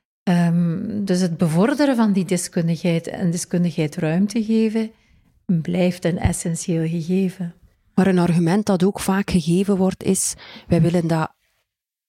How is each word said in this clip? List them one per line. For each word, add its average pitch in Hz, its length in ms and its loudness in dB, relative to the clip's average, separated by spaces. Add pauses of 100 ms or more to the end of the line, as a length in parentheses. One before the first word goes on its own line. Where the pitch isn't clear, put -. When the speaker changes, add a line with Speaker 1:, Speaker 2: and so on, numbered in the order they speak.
(240)
Speaker 1:
Ehm, 170 840 0
dus 185 140 0
het 170 180 0
bevorderen 240 580 2
van 226 180 2
die 185 120 0
deskundigheid 170 840 -2
en - 240 -2
deskundigheid 165 640 -2
ruimte 180 480 0
geven, 220 480 0 (540)
blijft 175 600 0
een 170 140 0
essentieel 165 680 -2
gegeven. 175 680 -2 (420)
Speaker 2:
Maar 185 120 2
een 180 120 2
argument 175 460 2
dat 180 180 2
ook 202 160 0
vaak 196 300 -2
gegeven 180 480 2
wordt 190 260 0
is: - 320 -2 (320)
wij 170 140 2
willen 170 260 2
dat 160 240 0 (760)